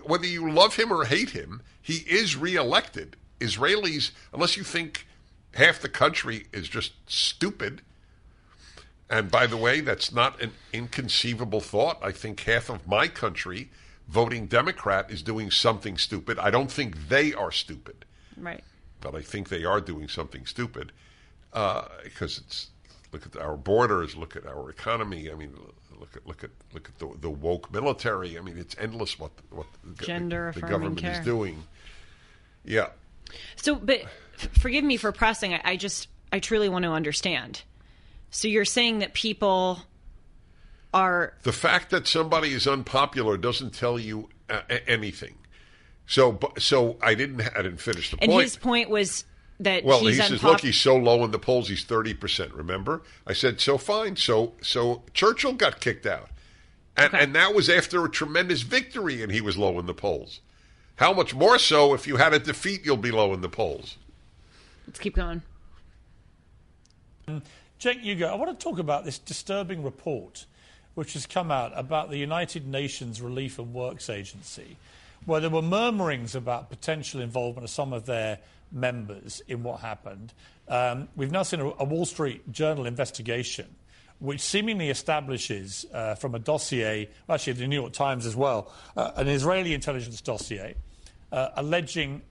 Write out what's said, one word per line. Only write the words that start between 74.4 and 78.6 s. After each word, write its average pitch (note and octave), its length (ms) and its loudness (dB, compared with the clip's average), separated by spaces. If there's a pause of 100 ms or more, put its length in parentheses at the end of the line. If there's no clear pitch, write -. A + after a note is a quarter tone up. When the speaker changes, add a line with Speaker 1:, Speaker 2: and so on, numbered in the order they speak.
Speaker 3:
where D#3+ 120 2
there D#3+ 120 0
were D#3+ 120 2
murmurings E3+ 720 0
about B2 360 -6
potential D3 500 -6
involvement A#2+ 440 -4
of A2 60 -12
some C3+ 220 -4
of A2+ 140 -6
their A2 340 -2 (320)